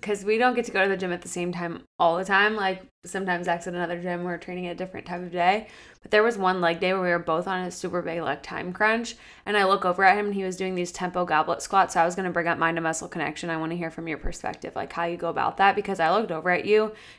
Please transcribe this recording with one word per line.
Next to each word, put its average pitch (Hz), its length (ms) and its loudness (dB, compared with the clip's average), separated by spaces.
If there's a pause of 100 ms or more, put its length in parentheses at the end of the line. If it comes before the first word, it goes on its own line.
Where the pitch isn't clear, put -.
'cause 196 240 -4
we 214 120 2
don't 247 180 4
get 233 100 0
to - 60 -8
go 196 100 2
to 196 80 4
the 190 80 0
gym 180 140 -4
at 175 100 -4
the - 60 -14
same 175 240 -4
time 170 320 -8 (160)
all 170 180 4
the 185 80 -2
time. 202 300 4
Like, 190 280 -2 (220)
sometimes 180 400 -4
Zach's 175 220 -2
at 175 80 -6
another 175 260 -4
gym, 175 220 -4
we're 175 140 -4
training 180 300 -8
at 175 40 -6
a 170 40 -10
different 185 300 -10
time 180 180 -8
of 175 80 -10
day. 180 360 2 (340)
But - 80 -20
there 214 140 6
was 233 140 2
one 185 240 2
leg 170 180 2
day 180 140 2
where 190 80 0
we 180 80 2
were 175 100 4
both 170 280 0
on 185 140 -2
a 180 80 -4
super 180 320 -4
big, 165 220 -4
like, 143 180 -2
time 175 320 -8
crunch, 220 420 0 (300)
and 208 100 0
I 196 100 4
look 196 200 2
over 180 180 2
at 190 140 8
him 208 100 -2
and 202 80 -2
he 196 80 -2
was 185 140 -4
doing 190 160 -2
these 175 180 -2
tempo 175 340 -2
goblet 156 360 2
squats. 190 320 2
So 175 80 4
I 165 40 4
was 175 100 0
gonna 185 160 -4
bring 170 160 0
up 170 100 2
mind 165 200 0
to 165 40 -2
muscle 160 260 -2
connection. 160 440 -6
I 160 60 -4
wanna 160 180 -4
hear 165 160 -6
from 165 160 -10
your 147 100 -4
perspective, - 580 -8
like, - 180 -6
how 170 100 -4
you 170 120 -2
go 170 140 -4
about 151 280 -2
that, 196 180 6
because 196 240 -2
I 160 120 4
looked 202 200 2
over 160 180 -2
at 175 160 2
you 214 280 4 (260)